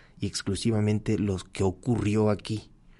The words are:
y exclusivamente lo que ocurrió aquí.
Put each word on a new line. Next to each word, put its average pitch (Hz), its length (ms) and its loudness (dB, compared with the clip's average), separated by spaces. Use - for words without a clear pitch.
y 101 80 -4
exclusivamente 107 920 0
lo 98 200 0
que - 260 -6
ocurrió 107 680 2
aquí. 107 400 -4